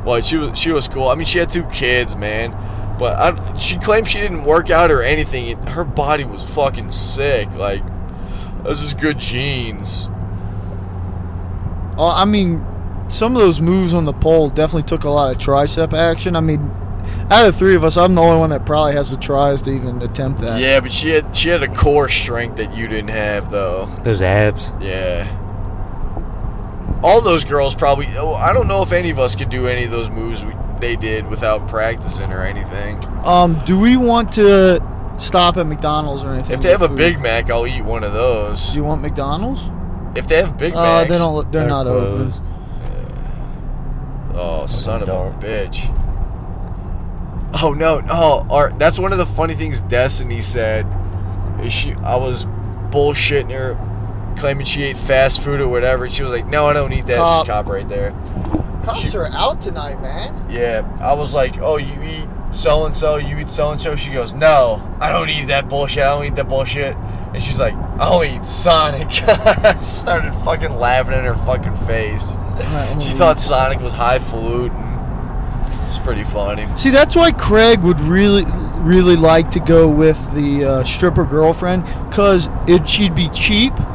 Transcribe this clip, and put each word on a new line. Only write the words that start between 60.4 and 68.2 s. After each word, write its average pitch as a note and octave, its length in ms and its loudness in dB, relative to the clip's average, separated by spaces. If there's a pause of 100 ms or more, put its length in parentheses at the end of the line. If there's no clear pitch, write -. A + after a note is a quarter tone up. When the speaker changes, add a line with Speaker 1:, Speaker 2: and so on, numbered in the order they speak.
Speaker 1:
Yeah. A#2 320 -2 (180)
I C3+ 140 0
was D3 200 -4
like, C3+ 260 0
"Oh, D3+ 160 0
you C#3 260 -4
eat - 260 -8 (220)
so-and-so, D3+ 640 2
you D3 220 -4
eat C#3+ 120 -6
so-and-so." D3+ 460 -2
She C#3 140 -4
goes, A#2+ 240 -4
"No, B2 480 4 (180)
I D3+ 120 -2
don't E3 180 0
eat D3+ 160 -4
that C#3 220 -2
bullshit. C#3 340 -2
I C#3 120 4
don't D3 100 -2
eat C#3+ 120 -2
that C3+ 120 -2
bullshit." C3+ 480 -2 (380)
And B2+ 80 -4
she's - 180 0
like, A2 140 2 (260)
"I'll E3+ 240 4